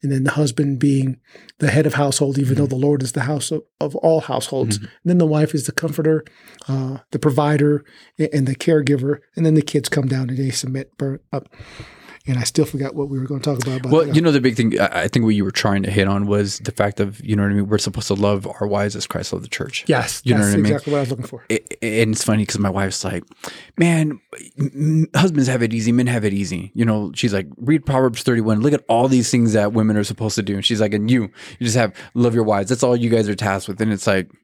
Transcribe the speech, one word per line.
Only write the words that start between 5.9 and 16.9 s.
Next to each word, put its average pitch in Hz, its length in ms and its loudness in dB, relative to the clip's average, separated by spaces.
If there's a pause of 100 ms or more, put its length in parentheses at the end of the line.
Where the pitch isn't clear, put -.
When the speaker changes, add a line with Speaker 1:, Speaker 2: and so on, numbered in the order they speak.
Speaker 1:
uh, 135 300 -4 (140)
the 123 80 -4
provider, 147 640 2 (360)
a-, 156 160 -2
and 139 100 2
the 131 100 -2
caregiver. 143 640 2 (180)
And 165 100 0
then 156 100 4
the 151 80 6
kids - 260 -2
come 135 180 0
down 131 220 -2
and 131 80 -4
they 135 140 -2
submit, 135 460 -8
burn 139 220 -4 (140)
up. 135 160 -8 (760)
And 127 120 0
I 120 40 -2
still 147 220 2
forgot 139 300 -6
what 143 120 -4
we 139 120 -6
were 131 80 -4
gonna 139 140 -4
talk 139 200 -2
about. 131 200 -4
about 127 100 0
Speaker 2:
Well, 156 160 6
Speaker 1:
that. 139 80 0
Speaker 2:
you 156 80 6
know, 170 80 4
the 139 100 4
big 120 140 4
thing, 113 240 2
I, 85 240 0
I 90 40 0
think 117 180 2
what 110 100 4
you 101 80 2
were 95 80 -2
trying 98 320 0
to 98 80 -2
hit 98 160 2
on 101 180 0
was 101 320 0
the - 140 -8
fact 104 280 -2